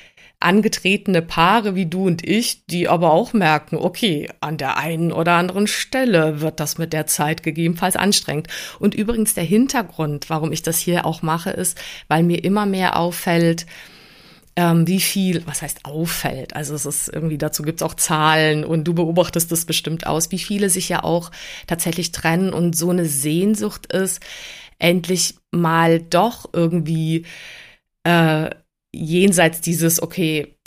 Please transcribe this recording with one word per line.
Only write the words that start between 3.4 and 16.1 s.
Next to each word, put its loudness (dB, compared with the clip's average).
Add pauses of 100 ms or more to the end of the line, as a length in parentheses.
okay, -2 (120)
an -6
der -2
einen -2
oder 0
anderen 2
Stelle 0
wird -4
das -6
mit -6
der -2
Zeit -2
gegebenenfalls -2
anstrengend. 0 (300)
Und 2
übrigens 0
der -4
Hintergrund, 0
warum -2
ich -4
das -2
hier 0
auch -4
mache, -2
ist, -6 (280)
weil 4
mir 2
immer 2
mehr 0
auffällt, 0 (880)
ähm, 4
wie 2
viel, 0
was -8
heißt -10
auffällt? -6